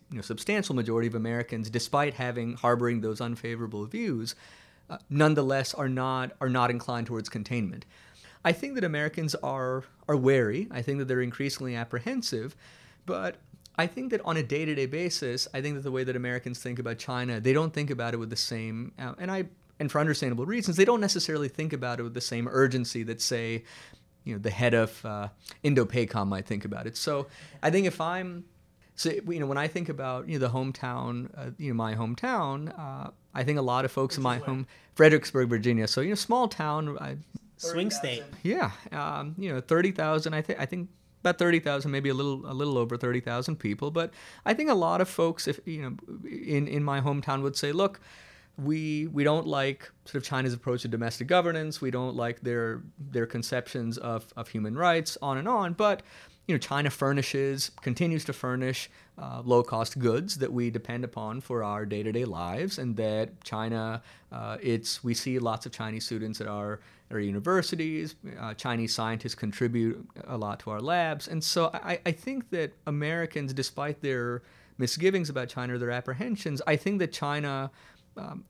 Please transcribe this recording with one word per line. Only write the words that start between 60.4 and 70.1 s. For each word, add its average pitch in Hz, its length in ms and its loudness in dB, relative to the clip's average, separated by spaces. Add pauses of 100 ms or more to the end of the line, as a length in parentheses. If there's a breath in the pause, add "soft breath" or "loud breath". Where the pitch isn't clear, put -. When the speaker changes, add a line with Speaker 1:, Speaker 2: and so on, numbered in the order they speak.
Speaker 1:
we 120 200 0
depend 120 340 -4
upon 117 380 -8
for 120 200 -2
our 104 220 -2
day-to-day 107 400 0
lives, 101 540 -4
and 120 180 -2
that 110 480 -2
China, 113 580 -4 (300 loud breath)
uh, 110 300 -6
it's, 117 420 -2
we 120 80 0
see 127 260 -2
lots 113 280 -2
of 104 60 -10
Chinese 113 340 -6
students 110 340 -4
at 110 80 -6
our, 104 320 -4 (300 loud breath)
at 120 40 -8
our 110 60 0
universities. 160 960 0 (220)
Uh, 110 160 -8
Chinese 117 400 -2
scientists 113 400 -2
contribute 113 720 0 (200)